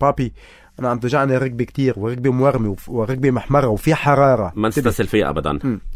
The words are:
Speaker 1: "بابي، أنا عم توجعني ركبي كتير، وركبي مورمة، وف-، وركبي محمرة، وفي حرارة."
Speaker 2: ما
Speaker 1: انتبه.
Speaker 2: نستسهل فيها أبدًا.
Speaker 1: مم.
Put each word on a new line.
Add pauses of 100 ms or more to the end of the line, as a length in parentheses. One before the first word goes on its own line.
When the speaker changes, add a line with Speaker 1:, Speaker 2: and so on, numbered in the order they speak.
Speaker 1:
"بابي، (460)
أنا
عم
توجعني
ركبي
كتير،
وركبي
مورمة،
وف-،
وركبي
محمرة،
وفي
حرارة."
Speaker 2:
ما
Speaker 1:
انتبه.
Speaker 2:
نستسهل
فيها
أبدًا.
Speaker 1:
مم. (140)